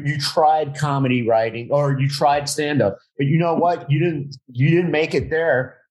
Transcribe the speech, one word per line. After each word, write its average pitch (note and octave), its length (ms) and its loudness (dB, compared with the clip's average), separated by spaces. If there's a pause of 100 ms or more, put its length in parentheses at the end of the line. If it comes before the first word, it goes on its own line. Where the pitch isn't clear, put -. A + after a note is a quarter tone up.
you C#3+ 140 -2
tried D#3 580 0
comedy C3+ 500 0
writing A2+ 440 0
or C#3+ 280 0
you C#3 80 0
tried C#3+ 400 0
stand-up. D3 520 -2 (180)
But C#3+ 80 0
you D#3+ 140 2
know E3+ 160 0
what? E3+ 340 0
You C#3+ 80 2
didn't, D#3+ 380 -2 (160)
you C3 180 2
didn't E3+ 220 2
make D#3+ 240 0
it C#3 160 -2
there, D#3 480 0 (100)